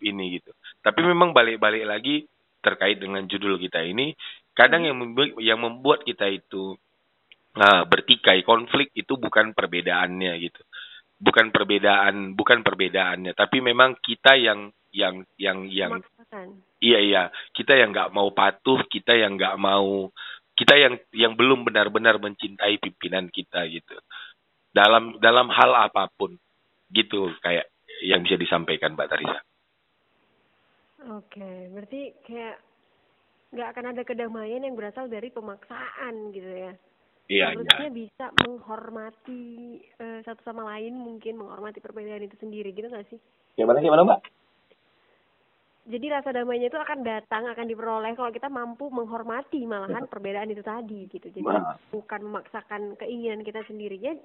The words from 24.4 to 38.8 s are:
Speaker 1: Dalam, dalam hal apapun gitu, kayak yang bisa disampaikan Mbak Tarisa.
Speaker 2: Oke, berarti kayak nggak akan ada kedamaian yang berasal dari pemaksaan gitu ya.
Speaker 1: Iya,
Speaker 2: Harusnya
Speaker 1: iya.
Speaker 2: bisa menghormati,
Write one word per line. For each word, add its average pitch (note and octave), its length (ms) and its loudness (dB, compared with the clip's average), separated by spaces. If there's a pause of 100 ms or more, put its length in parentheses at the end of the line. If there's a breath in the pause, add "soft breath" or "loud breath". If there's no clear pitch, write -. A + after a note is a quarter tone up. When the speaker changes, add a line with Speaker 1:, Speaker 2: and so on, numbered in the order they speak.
Speaker 1:
Dalam, A2+ 460 6
dalam A#2+ 320 6
hal A#2+ 340 6
apapun F#2+ 480 -4 (560)
gitu, G2+ 480 -2
kayak F2 320 -2 (320)
yang F#2 160 2
bisa F2+ 160 0
disampaikan E2 560 -2
Mbak D2+ 160 -6
Tarisa. - 320 -4 (1800)
Speaker 2:
Oke, F#3+ 560 -18
berarti A#3 400 -14 (160)
kayak A#3 320 -14 (960)
nggak A#3 160 -10
akan A#3+ 220 -12
ada A#3+ 100 -10
kedamaian A#3 640 -10
yang B3+ 80 -12
berasal A3 320 -12
dari A3+ 240 -12
pemaksaan A#3 1040 -14
gitu F#3 140 -14
ya. F#3 240 -14 (520)
Speaker 1:
Iya, F#3 320 0
Speaker 2:
Harusnya - 320 0
Speaker 1:
iya. B3 40 -12
Speaker 2:
bisa A3+ 320 -12 (160)
menghormati, A#3 1400 -16 (160)